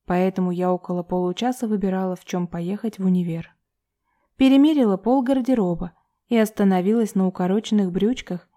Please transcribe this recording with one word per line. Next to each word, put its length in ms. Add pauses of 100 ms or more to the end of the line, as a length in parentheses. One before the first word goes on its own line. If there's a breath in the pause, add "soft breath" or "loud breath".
поэтому 440
я 220
около 300
получаса 680
выбирала, 480
в 80
чём 220
поехать 520
в 60
универ». 500 (840)
Перемерила 600
пол 260
гардероба 720 (360)
и 80
остановилась 800
на 120
укороченных 680
брючках 640